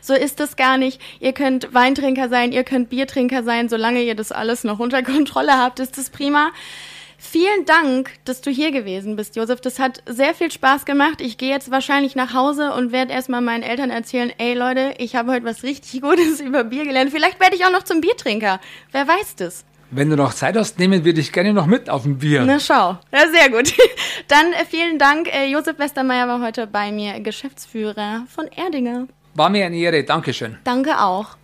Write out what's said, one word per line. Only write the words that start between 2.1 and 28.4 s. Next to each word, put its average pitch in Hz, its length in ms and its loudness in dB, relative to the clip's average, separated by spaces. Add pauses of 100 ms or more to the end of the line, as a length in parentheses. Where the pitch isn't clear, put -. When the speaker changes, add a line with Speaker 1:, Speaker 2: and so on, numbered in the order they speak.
Speaker 1:
sein, 247 240 0
ihr 254 120 0
könnt 247 260 -2
Biertrinker 254 540 -2
sein, 233 260 0
solange 226 320 0
ihr 233 140 -2
das 214 180 -8
alles 233 300 -4
noch 208 160 -4
unter 247 240 0
Kontrolle 269 540 2
habt, 254 220 0
ist 254 180 -6
das 269 120 -8
prima. 294 400 0 (680)
Vielen 370 480 0
Dank, 277 460 2 (140)
dass 254 160 -6
du - 80 -4
hier 294 220 -2
gewesen 202 440 -6
bist, 208 200 -10
Josef. 226 260 -4
Das 254 160 -6
hat 262 280 -2
sehr 269 280 0
viel 330 180 -4
Spaß 269 340 2
gemacht. 285 360 0
Ich 233 160 -8
gehe 262 120 -4
jetzt 269 200 -4
wahrscheinlich 269 460 0
nach 254 180 -2
Hause 285 400 0
und 247 180 -2
werde 254 220 -2
erstmal 254 280 -4
meinen 233 220 -2
Eltern 247 260 -4
erzählen, 240 480 -4
ey 240 160 -2
Leute, 254 440 -2
ich 240 180 -8
habe 233 180 0
heute 240 120 -2
was 226 180 -8
richtig 262 380 -8
Gutes 311 400 2
<laughs> 294 40 -10
über 262 200 0
Bier 254 200 -6
gelernt. 269 260 0
Vielleicht 320 280 0
werde 381 160 4
ich 359 100 0
auch 370 60 6
noch 359 120 0
zum 330 180 0
Biertrinker. 220 580 0 (320)
Wer 269 160 0
weiß 370 300 0
das? - 280 -8 (260)
Speaker 2:
Wenn 139 200 2
du 156 40 4
noch 135 200 2
Zeit 156 200 0
hast, 220 220 0
nehmen 185 260 4
wir 165 120 4
dich 151 180 -2
gerne 185 180 2
noch 202 140 2
mit 233 240 2
auf 131 160 -4
ein 139 140 0
Bier. 143 260 2
Speaker 1:
Na 277 140 4
schau. 202 400 2 (120)
Ja, 294 220 6
sehr 330 160 8
gut. 247 240 0 (280)
<laughs> - 260 -8
Dann, 311 260 4
äh, 320 160 -2
vielen 330 300 -2
Dank. 285 340 4
Äh, 277 160 0
Josef 302 300 -2
Westermeier 262 480 0
war 240 140 -2
heute 226 260 -6
bei 208 240 -4
mir, 208 300 -6
Geschäftsführer 214 1080 -8
von 320 160 -10 (100)